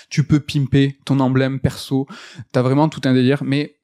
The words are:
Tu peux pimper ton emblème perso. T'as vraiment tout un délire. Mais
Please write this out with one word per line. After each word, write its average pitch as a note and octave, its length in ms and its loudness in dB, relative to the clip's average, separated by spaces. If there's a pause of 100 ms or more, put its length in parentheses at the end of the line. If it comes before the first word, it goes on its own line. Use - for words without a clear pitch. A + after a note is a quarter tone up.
Tu D3 140 0
peux D3+ 160 2
pimper C#3 640 0
ton C#3 140 0
emblème C3 400 0
perso. C3+ 480 -4 (440)
T'as B2+ 100 0
vraiment C#3 280 2
tout - 160 -12
un C3 80 2
délire. C3 320 2
Mais C#3 380 -4